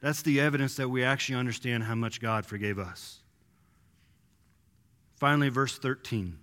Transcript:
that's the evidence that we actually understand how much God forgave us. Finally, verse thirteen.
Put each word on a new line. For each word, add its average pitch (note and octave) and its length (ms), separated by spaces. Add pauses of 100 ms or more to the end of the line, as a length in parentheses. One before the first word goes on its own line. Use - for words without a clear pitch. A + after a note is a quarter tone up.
that's C#3+ 200
the C#3+ 200
evidence C#3 340
that C3 140
we B2+ 120
actually C3 340
understand A#2+ 500
how A2+ 100
much A2+ 240
God A2 260
forgave G#2 320
us. - 440 (1900)
Finally, C#3+ 320
verse C3 300
thirteen. G2+ 640